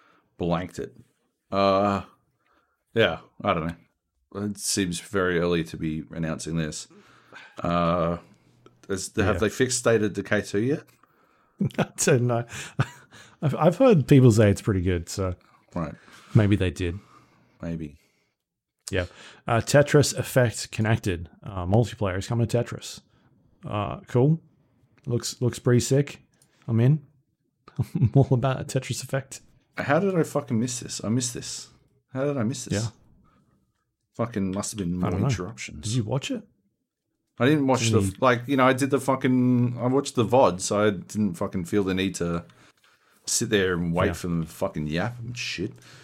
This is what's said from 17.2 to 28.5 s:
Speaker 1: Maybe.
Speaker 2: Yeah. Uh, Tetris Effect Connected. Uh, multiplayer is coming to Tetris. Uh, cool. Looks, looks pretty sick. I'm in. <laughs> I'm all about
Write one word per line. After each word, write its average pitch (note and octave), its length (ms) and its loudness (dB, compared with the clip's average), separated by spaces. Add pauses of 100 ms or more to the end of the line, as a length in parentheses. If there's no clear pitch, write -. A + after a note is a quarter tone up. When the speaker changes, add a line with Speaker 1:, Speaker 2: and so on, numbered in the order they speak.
Speaker 1:
Maybe. E2 360 -10 (920)
Speaker 2:
Yeah. F2+ 160 -2 (380)
Uh, A#2+ 140 2
Tetris C#3+ 580 4
Effect - 540 0
Connected. G#2 560 -2 (160)
Uh, F#2+ 220 -8
multiplayer G2 520 0
is G2 100 -6
coming A#2 200 0
to A#2+ 160 -2
Tetris. - 380 -16 (640)
Uh, G#2 400 -6
cool. D3 320 4 (680)
Looks, A#2+ 340 -6
looks A#2+ 180 -2
pretty B2 220 4
sick. - 400 0 (460)
I'm A2+ 120 0
in. C#3+ 220 4 (480)
<laughs> - 280 -20 (180)
I'm - 200 2
all C3+ 160 6
about C3 300 0